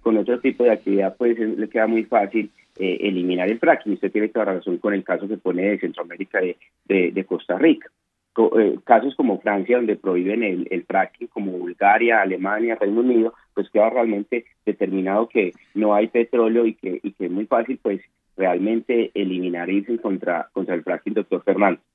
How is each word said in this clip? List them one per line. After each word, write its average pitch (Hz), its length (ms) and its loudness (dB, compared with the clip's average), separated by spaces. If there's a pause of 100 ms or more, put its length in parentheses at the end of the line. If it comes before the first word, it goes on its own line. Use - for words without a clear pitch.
con 110 160 2
otro 120 240 0
tipo 123 240 0
de 120 80 6
actividad, 98 440 0
pues, 117 220 0
eh, 110 180 -2
le 107 120 -4
queda 110 180 0
muy 113 180 0
fácil, 104 460 0 (260)
eh, 92 260 -2
eliminar 90 460 0
el 113 120 -2
fracking. 143 320 2
Usted 95 180 -2
tiene 107 200 0
toda 110 160 -2
la 95 80 -2
razón 87 240 -4
con 104 160 -2
el 95 100 -4
caso 95 240 -4
que 107 80 -4
pone 90 260 -2
de 101 160 0
Centroamérica, 87 640 -6
de, 90 160 -4 (300)
de, 92 260 2
de 92 120 -4
Costa 87 320 -4
Rica. 147 320 4 (440)
Co-, - 260 4
eh, 104 240 2
casos 120 320 4
como 107 260 0
Francia, 101 360 0
donde 110 180 0
prohíben 95 480 -2
el, 90 300 -2
el 113 140 -6
fracking, 95 420 -4
como 101 240 -6
Bulgaria, 101 680 2
Alemania, 98 600 -2
Reino 104 200 0
Unido, 117 340 2 (200)
pues 98 160 -4
queda 110 200 4
realmente 113 560 -2 (200)
determinado 98 640 -2
que 98 240 0 (220)
no 104 200 2
hay 110 140 2
petróleo 117 580 2
y 113 80 0
que, 90 260 -8
y 98 120 -10
que 95 140 -8
es 87 40 -4
muy 101 160 -4
fácil, 120 340 -2
pues, 98 200 -4 (360)
realmente 107 800 0
eliminar 90 560 -4
e 95 40 -2
irse 101 180 -2
en 113 60 -2
contra, 90 540 -4
contra 92 220 -4
el 82 80 -4
fracking, 90 320 -6
doctor 95 300 -4
Fernando. 98 360 2 (140)